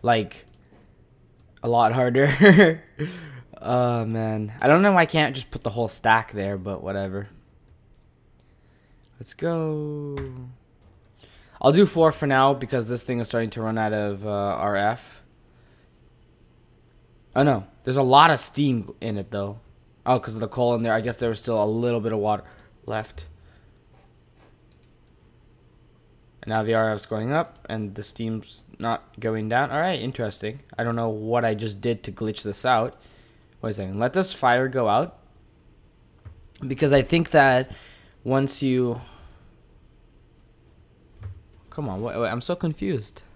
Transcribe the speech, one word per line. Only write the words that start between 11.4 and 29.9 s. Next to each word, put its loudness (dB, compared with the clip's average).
I'll 6
do 8
four 4
for -6
now 4
because -4
this -6
thing -4
is -4
starting -2
to -10
run -4
out 0
of, -4
uh, -4
R -2
F. -2
Oh, 4
no. 2
There's -2
a 2
lot 8
of 2
steam -2
in -6
it, -10
though. -8
Oh, 2
'cause -10
of -8
the -6
coal 0
in -2
there. 2
I 2
guess -6
there -2
was -4
still 0
a 4
little 0
bit -2
of -2
water 0
left. -8
And -12
now 0
the 0
R 2
F's -6
going -4
up, -4
and -6
the -12
steam's -10
not -6
going -4
down. 0
All -4
right, -2